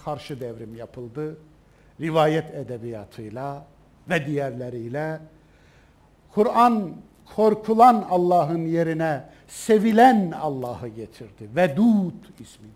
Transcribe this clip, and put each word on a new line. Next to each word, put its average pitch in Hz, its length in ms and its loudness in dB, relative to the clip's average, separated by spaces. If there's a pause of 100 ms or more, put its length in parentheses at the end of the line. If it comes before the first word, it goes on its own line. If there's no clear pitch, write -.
karşı 143 340 -10
devrim 117 360 -12
yapıldı. 120 640 -12 (640)
Rivayet 160 540 0
edebiyatıyla 120 1080 -12 (440)
ve 165 160 -2
diğerleriyle 135 920 -8 (1120)
Kur'an 226 580 2 (440)
korkulan 220 760 4
Allah'ın 175 560 2
yerine 160 580 -2 (240)
sevilen 220 840 4
Allah'ı 127 560 -8
getirdi. 110 680 -16
Vedud 185 840 2
ismi. 110 360 -20